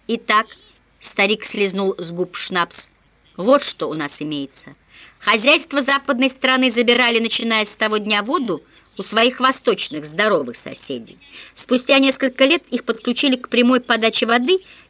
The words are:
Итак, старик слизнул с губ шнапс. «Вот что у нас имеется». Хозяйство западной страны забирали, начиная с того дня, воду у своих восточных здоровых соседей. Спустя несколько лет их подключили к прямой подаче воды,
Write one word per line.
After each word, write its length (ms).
Итак, 400
старик 460
слизнул 520
с 160
губ 240
шнапс. 540
«Вот 260
что 260
у 60
нас 260
имеется». 540
Хозяйство 640
западной 480
страны 420
забирали, 500
начиная 440
с 100
того 220
дня, 260
воду 380
у 20
своих 380
восточных 640
здоровых 520
соседей. 600
Спустя 440
несколько 460
лет 260
их 140
подключили 520
к 120
прямой 320
подаче 460
воды, 320